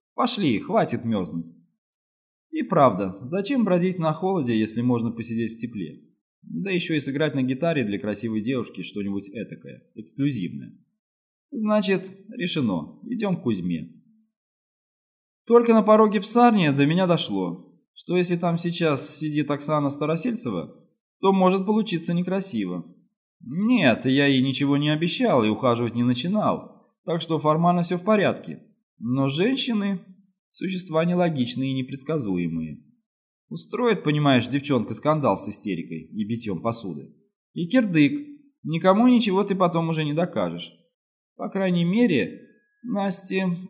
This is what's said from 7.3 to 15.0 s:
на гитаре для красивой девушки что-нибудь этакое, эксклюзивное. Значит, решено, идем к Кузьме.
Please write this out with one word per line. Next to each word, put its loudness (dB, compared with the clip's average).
на 0
гитаре 0
для -2
красивой -4
девушки -4
что-нибудь -6
этакое, -14
эксклюзивное. -6
Значит, 0
решено, -4
идем -4
к -14
Кузьме. -4